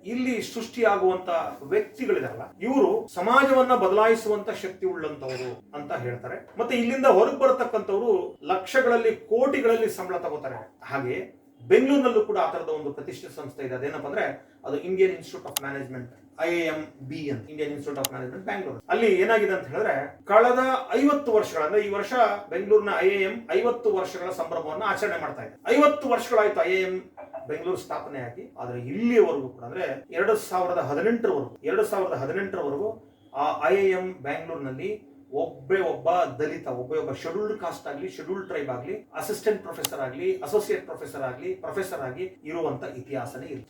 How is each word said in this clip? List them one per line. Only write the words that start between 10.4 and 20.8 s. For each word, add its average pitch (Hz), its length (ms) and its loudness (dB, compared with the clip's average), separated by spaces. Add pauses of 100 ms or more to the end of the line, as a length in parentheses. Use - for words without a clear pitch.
ಹಾಗೆ 185 600 -6 (240)
ಬೆಂಗಳೂರಿನಲ್ಲೂ 247 580 6
ಕೂಡ 196 120 -2
ಆ 160 140 2
ತರದ 160 180 -6
ಒಂದು 147 240 -4
ಪ್ರತಿಷ್ಠಿತ 135 460 -12
ಸಂಸ್ಥೆ 135 240 -12
ಇದೆ. 127 120 -6
ಅದೇನಪ್ಪ 139 300 -6
ಅಂದ್ರೆ, - 200 -2 (400)
ಅದು 143 120 -2
ಇಂಡಿಯನ್ 185 340 2
ಇನ್ಸ್ಟಿಟ್ಯೂಟ್ - 360 -12
ಆಫ್ - 140 -6
ಮ್ಯಾನೇಜ್ಮೆಂಟ್, 131 500 -10 (300)
ಐ 170 80 0
ಐ 170 120 0
ಎಂ 156 260 -4 (140)
ಬಿ 143 280 -8
ಅಂತ, 120 200 -6
ಇಂಡಿಯನ್ 147 220 -6
ಇನ್ಸ್ಟಿಟ್ಯೂಟ್ 139 280 -8
ಆಫ್ 131 120 -2
ಮ್ಯಾನೇಜ್ಮೆಂಟ್ 131 340 -10
ಬ್ಯಾಂಗ್ಳೂರ್. 196 440 -6
ಅಲ್ಲಿ 208 320 4
ಏನಾಗಿದೆ 208 320 4
ಅಂತ 185 140 -4
ಹೇಳಿದ್ರೆ, - 580 -4
ಕಳೆದ 240 340 8 (360)